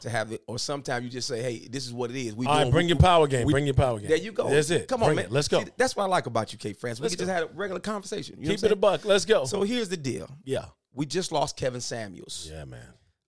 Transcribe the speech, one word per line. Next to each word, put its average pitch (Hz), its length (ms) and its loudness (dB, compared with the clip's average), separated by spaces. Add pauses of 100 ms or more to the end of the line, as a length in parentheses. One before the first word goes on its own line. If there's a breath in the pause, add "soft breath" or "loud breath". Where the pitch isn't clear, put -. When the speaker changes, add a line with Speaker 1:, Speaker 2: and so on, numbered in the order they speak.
Speaker 1:
To 120 100 -8
have 110 200 -4
it, 113 140 -10
or 120 140 -8
sometimes 135 460 -4
you 123 40 -10
just 120 180 -8
say, 117 140 -4
"Hey, 123 260 -6
this 123 200 -8
is 120 60 -10
what 120 180 -4
it 123 40 -8
is." 117 200 -6
We 123 100 -4
Speaker 2:
All 143 80 4
right, 151 120 6
Speaker 1:
doing, 123 60 0
Speaker 2:
bring 165 140 4
Speaker 1:
we, 170 40 2
Speaker 2:
your 160 100 6
power 170 260 8
game. 131 220 2
Speaker 1:
we, 151 60 4
Speaker 2:
Bring 147 120 2
your 139 80 2
power 127 240 2
game. 104 120 -6
Speaker 1:
there 156 100 4
you 202 120 -8
go. - 160 -2
Speaker 2:
That's 143 220 4
it. 156 180 0
Speaker 1:
Come 247 140 -2
on, 208 60 4
Speaker 2:
Bring - 80 6
Speaker 1:
man. 98 100 -2
Speaker 2:
it. 90 60 -10
Let's 143 160 2
go. 165 160 2
Speaker 1:
See, - 120 -12
that's 254 200 0
what 202 80 0
I - 20 0
like 180 220 0
about 113 260 -2
you, 104 60 -16
K 104 140 -6
France. 117 260 -8
We 139 60 -2
Speaker 2:
Let's 180 100 -2
Speaker 1:
can 185 100 -4
just 185 40 -2
Speaker 2:
go. 190 40 0
Speaker 1:
have 165 160 -2
a - 60 -20
regular 190 260 -6
conversation. 202 560 -8
You - 80 -10
know 156 80 2
Speaker 2:
Keep 202 80 -4
Speaker 1:
what - 20 2
I'm - 20 6
Speaker 2:
it - 0 -
a 214 40 4
Speaker 1:
saying? 208 100 2
Speaker 2:
buck. 190 260 4
Let's 196 200 4
go. 185 200 4
Speaker 1:
So 196 180 -2
here's 220 260 -2
the 185 80 -6
deal. 131 320 -6 (140)
Speaker 2:
Yeah. 131 220 -4 (280)
Speaker 1:
We 139 140 -4
just 165 240 -4
lost 147 260 0
Kevin 127 240 -4
Samuels. 104 720 -10
Speaker 2:
Yeah, 78 140 -12
man. 64 200 -16 (420)